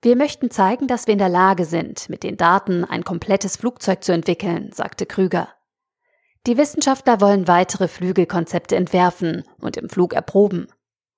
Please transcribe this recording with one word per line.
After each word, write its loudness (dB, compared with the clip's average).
„Wir 4
möchten -2
zeigen, 0
dass -2
wir 2
in 2
der 2
Lage 4
sind, -6
mit -10
den -8
Daten 2
ein -6
komplettes -4
Flugzeug -4
zu 2
entwickeln“, -4
sagte -6
Krüger. -2
Die 2
Wissenschaftler 2
wollen 4
weitere 2
Flügelkonzepte -2
entwerfen 0
und -8
im -10
Flug 0
erproben. 0